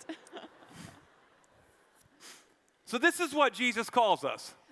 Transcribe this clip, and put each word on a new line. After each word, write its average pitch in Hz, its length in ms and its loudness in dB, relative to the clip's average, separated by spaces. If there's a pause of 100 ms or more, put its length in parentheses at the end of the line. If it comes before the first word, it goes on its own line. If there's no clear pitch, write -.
(2750)
So 240 120 -4
this 311 220 2
is 311 160 -2
what 269 180 4
Jesus 226 380 -2
calls 208 320 4
us. 113 320 -6 (160)